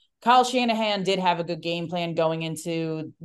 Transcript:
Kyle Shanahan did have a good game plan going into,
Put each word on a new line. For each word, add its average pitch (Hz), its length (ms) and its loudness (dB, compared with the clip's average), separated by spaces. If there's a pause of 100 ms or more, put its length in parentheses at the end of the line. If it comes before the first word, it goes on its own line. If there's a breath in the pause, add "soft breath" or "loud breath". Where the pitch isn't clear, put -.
(220)
Kyle 247 220 6
Shanahan 226 600 0
did 190 140 2
have 175 220 2
a 170 40 -4
good 165 180 -4
game 170 260 -4
plan 170 260 -4
going 160 300 0
into, 160 680 -6 (140)